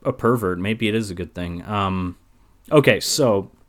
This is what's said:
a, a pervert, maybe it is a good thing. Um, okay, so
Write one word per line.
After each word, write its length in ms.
a, 40
a 40
pervert, 440
maybe 300
it 80
is 160
a 40
good 200
thing. 320
Um, 500
okay, 300
so 500